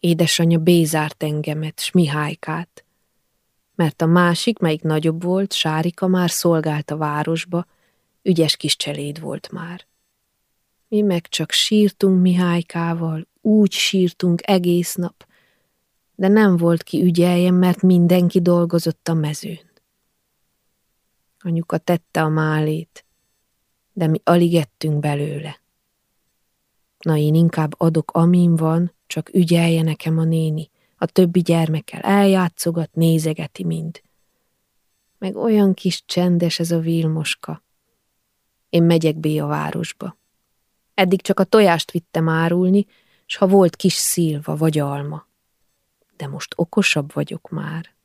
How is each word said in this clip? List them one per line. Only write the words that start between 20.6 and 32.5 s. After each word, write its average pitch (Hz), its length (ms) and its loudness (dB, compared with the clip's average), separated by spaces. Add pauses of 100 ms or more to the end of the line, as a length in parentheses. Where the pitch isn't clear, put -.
Anyuka 165 380 -4
tette - 440 -2
a 156 60 0
málét, 156 760 -2 (880)
de 175 140 -2
mi 156 180 0
alig 175 300 4
ettünk 151 460 -2
belőle. 147 600 -6 (1400)
Na, 160 180 0
én 151 180 0
inkább 160 420 2
adok, 160 340 0
amin 175 460 4
van, 165 380 -2 (120)
csak - 280 -10
ügyelje 170 480 2
nekem 160 360 -2
a 160 60 0
néni, 160 460 -2 (280)
a - 80 -4
többi 180 340 2
gyermekkel 165 600 -2
eljátszogat, 185 960 0